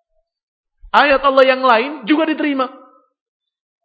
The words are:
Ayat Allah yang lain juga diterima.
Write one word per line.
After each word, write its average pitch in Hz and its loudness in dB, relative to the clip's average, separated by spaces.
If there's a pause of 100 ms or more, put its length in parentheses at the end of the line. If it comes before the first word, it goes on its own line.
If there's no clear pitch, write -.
(920)
Ayat 269 2
Allah 269 4
yang 262 0
lain 254 0
juga 302 0
diterima. 285 -4 (1160)